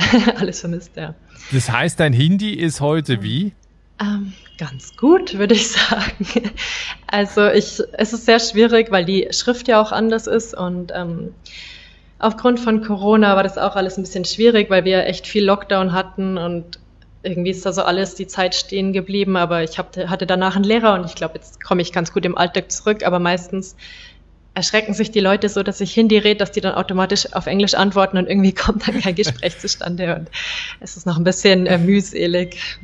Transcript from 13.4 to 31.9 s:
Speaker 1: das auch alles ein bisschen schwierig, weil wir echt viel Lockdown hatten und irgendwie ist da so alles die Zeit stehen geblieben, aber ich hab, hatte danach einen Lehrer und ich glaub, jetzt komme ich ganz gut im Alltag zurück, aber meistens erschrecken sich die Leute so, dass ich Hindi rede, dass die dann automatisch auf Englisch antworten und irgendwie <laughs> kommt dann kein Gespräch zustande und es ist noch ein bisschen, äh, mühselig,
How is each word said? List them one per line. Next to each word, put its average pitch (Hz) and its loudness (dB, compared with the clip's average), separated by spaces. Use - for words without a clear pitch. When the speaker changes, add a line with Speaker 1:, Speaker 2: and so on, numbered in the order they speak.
Speaker 1:
das 190 -2
auch 202 -2
alles 190 -2
ein 196 -6
bisschen 180 -6
schwierig, 214 2
weil 185 4
wir 190 2
echt 180 -6
viel 208 0
Lockdown 190 0
hatten 190 -4
und 170 -8
irgendwie 175 -4
ist 185 -6
da 185 -2
so 180 -2
alles 185 -2
die 190 -10
Zeit 185 -2
stehen 190 -2
geblieben, 190 -2
aber 170 0
ich 160 -6
hab, - -8
hatte 180 -4
danach 185 0
einen 196 2
Lehrer 220 4
und 180 -2
ich - -12
glaub, 160 -8
jetzt - -18
komme 180 0
ich 170 -4
ganz 170 -2
gut 180 -2
im 180 -2
Alltag 180 -2
zurück, 214 -2
aber 180 2
meistens 180 -2
erschrecken 208 -2
sich 214 -2
die 214 2
Leute 196 2
so, 196 -2
dass 196 -4
ich 196 -4
Hindi 220 6
rede, 208 2
dass 196 -2
die 208 -2
dann 190 -2
automatisch 190 -2
auf 180 -4
Englisch 196 2
antworten 190 2
und 180 0
irgendwie 190 4
<laughs> - -2
kommt - 0
dann 233 -2
kein 185 -2
Gespräch 170 -2
zustande 175 -4
und 165 -10
es - -16
ist - -8
noch 170 0
ein 170 2
bisschen, 185 4
äh, 180 4
mühselig, 180 0